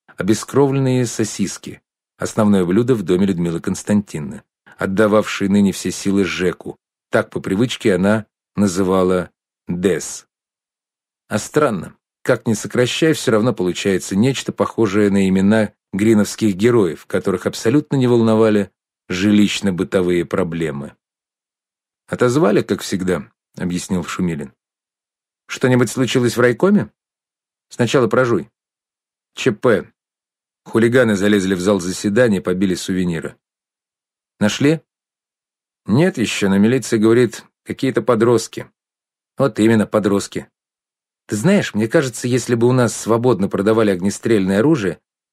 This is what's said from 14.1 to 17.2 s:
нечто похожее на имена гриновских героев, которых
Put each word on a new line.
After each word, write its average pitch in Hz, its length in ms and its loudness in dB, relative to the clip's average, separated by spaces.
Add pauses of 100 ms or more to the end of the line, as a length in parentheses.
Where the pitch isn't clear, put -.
нечто 123 380 -2
похожее 101 580 0
на 98 160 2
имена 101 460 2 (180)
гриновских 104 640 0
героев, 101 500 0
которых 92 400 -4